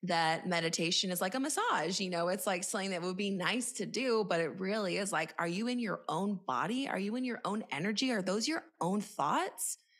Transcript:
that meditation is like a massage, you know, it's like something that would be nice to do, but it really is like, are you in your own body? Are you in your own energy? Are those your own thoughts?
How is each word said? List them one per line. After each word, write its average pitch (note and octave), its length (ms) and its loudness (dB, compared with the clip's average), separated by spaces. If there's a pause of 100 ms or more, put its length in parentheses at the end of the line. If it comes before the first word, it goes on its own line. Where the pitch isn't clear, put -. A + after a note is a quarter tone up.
that E3 420 2
meditation E3+ 640 2
is F3+ 100 -2
like F#3+ 140 0
a C4 60 0
massage, C4+ 580 0
you F#3 120 -2
know, E3+ 180 0
it's G3+ 180 -2
like F3+ 160 0
something G3 280 -2
that E3+ 120 -2
would F#3 140 -2
be G3+ 140 0
nice G3 420 0
to F#3 140 -4
do, A3+ 420 2
but E3+ 120 4
it E3 200 -2
really F#3+ 360 0
is G3 140 -2
like, D#3+ 260 -2
are E3+ 120 0
you G3 180 -2
in B3 140 0
your F#3+ 280 -2
own F#3+ 380 0
body? F3 400 0
Are - 120 -2
you G3+ 180 -2
in B3+ 80 -2
your A#3+ 200 -4
own G#3 280 -2
energy? G#3 400 0
Are G3+ 100 2
those G3 240 0
your D#4+ 160 0 (180)
own G#3 200 2
thoughts? - 800 0 (220)